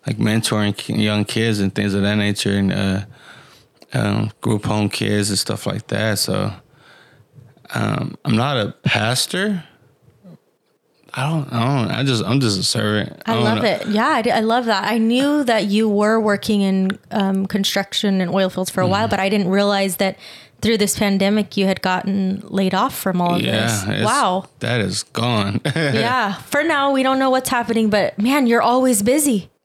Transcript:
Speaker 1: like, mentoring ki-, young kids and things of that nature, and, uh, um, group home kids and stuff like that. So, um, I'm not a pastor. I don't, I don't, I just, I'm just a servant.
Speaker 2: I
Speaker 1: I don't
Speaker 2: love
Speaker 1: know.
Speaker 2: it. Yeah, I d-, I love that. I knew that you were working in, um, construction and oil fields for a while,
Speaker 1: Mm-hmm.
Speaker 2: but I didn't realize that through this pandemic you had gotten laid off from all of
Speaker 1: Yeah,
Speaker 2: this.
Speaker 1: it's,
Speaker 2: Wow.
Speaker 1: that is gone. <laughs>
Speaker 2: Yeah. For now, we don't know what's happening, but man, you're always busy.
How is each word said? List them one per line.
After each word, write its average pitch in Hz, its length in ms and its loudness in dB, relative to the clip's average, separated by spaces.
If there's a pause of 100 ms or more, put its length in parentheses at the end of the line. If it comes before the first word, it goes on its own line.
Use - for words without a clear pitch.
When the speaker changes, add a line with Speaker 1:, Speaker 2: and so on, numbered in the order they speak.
Speaker 1:
like, 107 120 -4
mentoring 107 580 0
ki-, 107 240 -4
young 104 240 2
kids 110 360 0
and 98 140 0
things 104 200 0
of 101 80 0
that 104 140 2
nature, 101 420 0
and, 98 140 2
uh, 95 280 0 (920)
um, 107 360 0 (100)
group 107 240 -2
home 107 240 0
kids 104 420 0
and 98 80 0
stuff - 280 -4
like 107 220 -6
that. 107 300 -2
So, 101 340 -2 (1200)
um, 107 500 -4
I'm 120 120 2
not 135 200 0
a 104 160 -2 (100)
pastor. 156 840 -2 (1500)
I 131 140 -4
don't, 147 240 -2
I 120 140 -2
don't, 131 240 0
I - 140 -2
just, 123 200 0
I'm 131 160 0
just 104 180 0
a 90 40 -2
servant. 107 640 -2
Speaker 2:
I 226 60 -2
Speaker 1:
I - 20 2
don't - 100 2
Speaker 2:
love 220 140 2
Speaker 1:
know. 247 60 0
Speaker 2:
it. 196 240 0
Yeah, 214 200 0
I 269 140 0
d-, 240 80 0
I 220 100 2
love 226 240 0
that. 202 260 0
I 233 60 0
knew 262 480 2
that 220 220 2
you 214 240 2
were 208 280 2
working 208 440 0
in, 190 360 0 (120)
um, 196 340 0
construction 196 800 -2
and 175 80 -2
oil 190 180 2
fields 185 220 -4
for - 100 -2
a 185 60 2
while, 196 220 2
Speaker 1:
Mm-hmm. - 20 -2
Speaker 2:
but 196 100 0
I 196 80 0
didn't 196 220 2
realize 196 480 0
that 190 180 0 (460)
through 220 160 2
this 202 200 0
pandemic 202 600 2
you 190 80 2
had 190 160 0
gotten 190 640 -2
laid 190 260 0
off 220 240 -2
from 185 240 -2
all 175 140 2
of - 80 0
Speaker 1:
Yeah, 110 240 0
Speaker 2:
this. 107 220 -2
Speaker 1:
it's, 104 180 -2
Speaker 2:
Wow. 208 400 0 (140)
Speaker 1:
that 117 200 -2
is 95 220 -4
gone. 107 680 -2
<laughs> 143 80 -4
Speaker 2:
Yeah. 202 560 0
For - 300 -2
now, 277 300 0
we 262 100 2
don't 262 160 2
know 269 100 2
what's 262 220 0
happening, 233 400 0
but 196 280 0
man, 254 280 2
you're 233 160 4
always 247 400 4
busy. 262 480 2 (140)